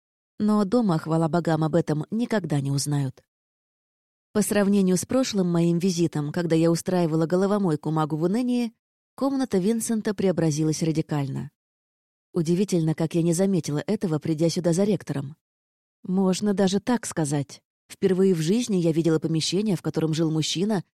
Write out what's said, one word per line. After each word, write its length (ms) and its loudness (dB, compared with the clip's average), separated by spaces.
Но 260 2
дома, 320 2
хвала 320 0
богам, 340 0
об 120 0
этом 340 0
никогда 520 -2
не 100 -4
узнают. 520 -4
По 100 2
сравнению 560 2
с 80 -6
прошлым 460 0
моим 260 2
визитом, 540 -2
когда 240 0
я 160 4
устраивала 560 0
головомойку 640 0
магу 260 0
в 60 -2
унынии, 500 0
комната 460 -2
Винсента 560 -2
преобразилась 640 0
радикально. 720 -4
Удивительно, 640 0
как 200 -2
я 60 2
не 120 2
заметила 520 0
этого, 340 -2
придя 300 0
сюда 240 0
за 100 2
ректором. 520 -4
Можно 500 0
даже 260 2
так 260 -2
сказать. 560 -4
Впервые 460 2
в 80 0
жизни 360 0
я 140 2
видела 280 2
помещение, 560 -2
в 60 -4
котором 320 -2
жил 180 0
мужчина, 520 -2